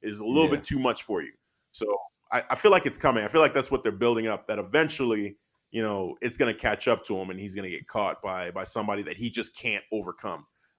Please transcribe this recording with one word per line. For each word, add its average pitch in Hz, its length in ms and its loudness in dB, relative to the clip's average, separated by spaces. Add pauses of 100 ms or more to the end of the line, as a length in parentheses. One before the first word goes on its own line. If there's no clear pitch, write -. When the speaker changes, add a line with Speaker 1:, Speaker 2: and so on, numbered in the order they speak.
Speaker 1:
is 104 180 -8
a 107 60 -8
little 143 200 6
Speaker 2:
Yeah. 143 100 2
Speaker 1:
bit - 80 -6
too 143 160 -2
much 123 240 0
for 92 180 -2
you. 69 100 -12 (420)
So - 120 -6 (460)
I, 123 180 0
I 127 60 0
feel 262 160 6
like 277 160 6
it's 120 100 -2
coming. 120 260 4
I 104 40 -4
feel 160 140 6
like 139 120 6
that's 135 160 0
what 135 140 0
they're 107 80 2
building 113 340 2
up, 104 220 -4
that 107 100 -2
eventually, 110 800 0 (320)
you 113 140 -4
know, 98 380 -2
it's 120 160 -4
gonna 117 180 2
catch 107 320 -2
up 117 160 4
to 104 140 -4
him, 95 120 -6
and 92 100 -8
he's 98 140 -12
gonna 98 160 -8
get 80 180 -10
caught 98 360 -2
by, 92 260 -4
by 92 140 -8
somebody 104 400 -4
that 80 140 -10
he 117 120 -6
just 110 260 -6
can't 107 360 -6
overcome. 90 560 -6 (320)